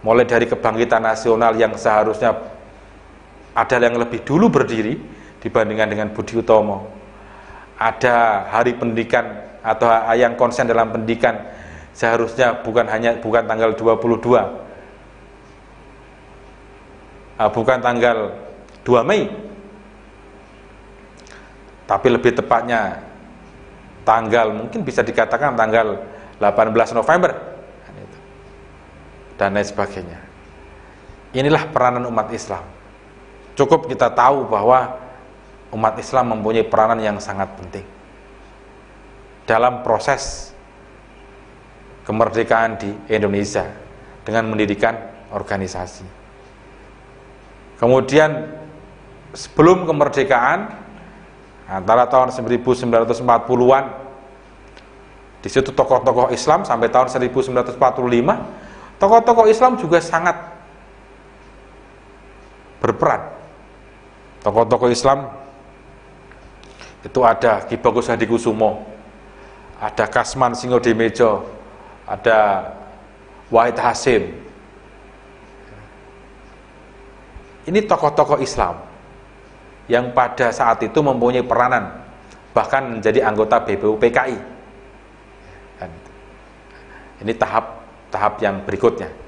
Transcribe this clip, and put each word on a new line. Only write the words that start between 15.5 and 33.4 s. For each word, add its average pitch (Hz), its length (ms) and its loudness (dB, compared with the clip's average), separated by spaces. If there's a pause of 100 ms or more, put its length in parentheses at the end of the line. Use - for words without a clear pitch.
eh, 107 80 2
bukan 120 320 0
tanggal 117 560 0 (480)
dua 120 180 4
Mei, 180 460 -2 (2500)
tapi 120 220 2
lebih 120 240 2
tepatnya 117 640 -2 (1040)
tanggal, 110 480 2
mungkin 117 320 -8
bisa 131 160 -2
dikatakan 117 560 0
tanggal 110 400 0 (400)
delapan 107 340 2
belas 113 220 0
November, 156 400 2 (2000)
dan 98 160 0
lain 104 80 0
sebagainya. 90 560 -8 (1120)
Inilah 143 400 0
peranan 123 380 0
umat 110 240 -2
Islam. 95 260 -10 (960)